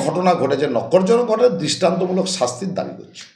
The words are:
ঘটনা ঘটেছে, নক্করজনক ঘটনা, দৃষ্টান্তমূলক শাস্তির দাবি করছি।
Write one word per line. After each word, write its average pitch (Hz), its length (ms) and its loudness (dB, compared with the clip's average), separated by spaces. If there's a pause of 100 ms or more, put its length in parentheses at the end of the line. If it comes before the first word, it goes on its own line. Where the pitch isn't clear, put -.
ঘটনা 180 300 2
ঘটেছে, 135 320 0
নক্করজনক 180 580 2
ঘটনা, 226 240 2
দৃষ্টান্তমূলক 180 800 -2
শাস্তির 98 460 -4
দাবি - 240 -6
করছি। - 260 -20 (120)